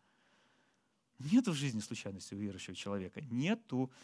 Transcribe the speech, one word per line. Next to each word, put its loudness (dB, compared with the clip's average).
Нету 6
в 2
жизни 0
случайности -6
у -6
верующего -4
человека. -4
Нету. 0